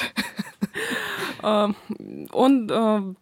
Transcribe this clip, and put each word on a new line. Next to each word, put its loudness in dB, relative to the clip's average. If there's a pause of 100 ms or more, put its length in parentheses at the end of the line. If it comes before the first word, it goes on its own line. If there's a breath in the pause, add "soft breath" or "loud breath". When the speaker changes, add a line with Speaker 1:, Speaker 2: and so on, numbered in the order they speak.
Speaker 1:
<laughs> -6 (1300 loud breath)
Speaker 2:
А, 2 (640 loud breath)
он, 6
а, 2